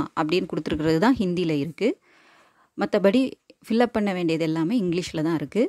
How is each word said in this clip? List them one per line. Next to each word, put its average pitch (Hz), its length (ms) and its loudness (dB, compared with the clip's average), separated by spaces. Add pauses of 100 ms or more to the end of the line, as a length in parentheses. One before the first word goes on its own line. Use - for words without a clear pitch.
(140)
அப்படின்னு 170 360 0
கொடுத்துருக்கிறது 160 480 0
தான் 208 180 4
ஹிந்தியில 175 420 0
இருக்கு. 165 300 -2 (920)
மத்தபடி 202 440 2 (400)
ஃபில்லப் 226 340 0
பண்ண 208 160 0
வேண்டியது 165 320 0
எல்லாமே 160 340 0
இங்கிலீஷ்ல 175 440 -2
தான் 160 160 0
இருக்கு. 151 300 -2